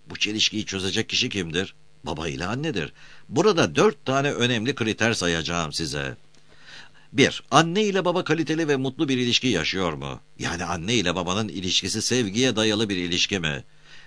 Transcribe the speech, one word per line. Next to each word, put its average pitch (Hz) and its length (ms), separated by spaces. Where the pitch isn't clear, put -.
Bu 98 60
çelişkiyi 104 480
çözecek 95 440
kişi 107 200
kimdir? 92 460
Baba 76 240
ile 76 180
annedir. 113 460
Burada 160 460
dört 208 300
tane 139 280
önemli 120 420
kriter 110 380
sayacağım 85 600
size. 71 440
Bir, 113 380
anne 165 340
ile 196 200
baba 175 200
kaliteli 156 440
ve 147 80
mutlu 135 320
bir 131 100
ilişki 123 300
yaşıyor 87 440
mu? 69 280
Yani 85 260
anne 90 300
ile 87 200
babanın 92 340
ilişkisi 92 540
sevgiye 117 540
dayalı 110 320
bir 98 80
ilişki 90 420
mi? 76 260